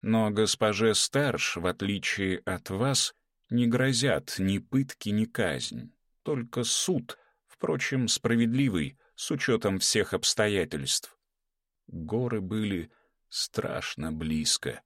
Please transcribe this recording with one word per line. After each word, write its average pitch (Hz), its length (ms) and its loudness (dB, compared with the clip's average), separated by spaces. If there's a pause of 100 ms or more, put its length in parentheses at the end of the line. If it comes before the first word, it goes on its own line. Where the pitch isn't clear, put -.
«Но 110 280 2
госпоже 107 640 2
Старш, - 640 0
в 87 100 -2
отличие 95 720 -2
от - 320 -6
вас, 127 440 0 (360)
не 120 160 4
грозят 123 720 2
ни 95 200 2
пытки, 135 520 -2
ни 107 140 2
казнь. 76 680 -4 (300)
Только 123 420 -4
суд, - 540 -2 (280)
впрочем, 131 600 -2
справедливый, 117 920 2 (160)
с - 160 -8
учётом 110 480 2
всех - 360 2
обстоятельств». 85 1040 0 (680)
Горы 107 540 -4
были 98 500 -2 (380)
страшно - 840 -6
близко. 78 720 -2